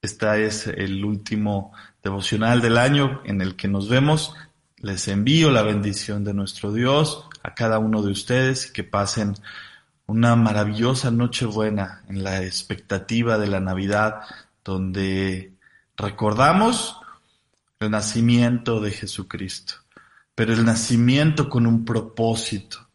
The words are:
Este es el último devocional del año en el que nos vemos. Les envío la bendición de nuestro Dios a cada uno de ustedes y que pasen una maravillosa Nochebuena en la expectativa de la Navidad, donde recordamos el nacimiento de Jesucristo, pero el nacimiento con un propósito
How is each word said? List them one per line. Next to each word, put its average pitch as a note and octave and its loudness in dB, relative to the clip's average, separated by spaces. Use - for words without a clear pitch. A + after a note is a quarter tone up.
Este G#2+ 0
es G#2+ -4
el G2 -4
último G#2 -4
devocional A2 0
del A#2 4
año C3+ 2
en G2+ -2
el F#2 -4
que - -6
nos G2 -2
vemos. D3 2
Les G2 -6
envío C3+ 4
la B2 6
bendición G#2 -2
de G2+ -4
nuestro G2+ -4
Dios C3+ 0
a - -10
cada A2 0
uno A2 0
de G2+ 0
ustedes C3 0
y - -20
que G#2 -8
pasen G2+ -2
una A#2 4
maravillosa A2+ 2
Nochebuena G#2+ -2
en G2 -6
la F#2+ -2
expectativa G#2 -2
de G#2 0
la G2 0
Navidad, G2 -2
donde F#2+ -4
recordamos C3+ 0
el G#2+ -2
nacimiento A#2 2
de G#2 -2
Jesucristo, F#2+ -10
pero A2+ 0
el A2+ 4
nacimiento B2+ 2
con A#2 2
un A#2 2
propósito A2+ -4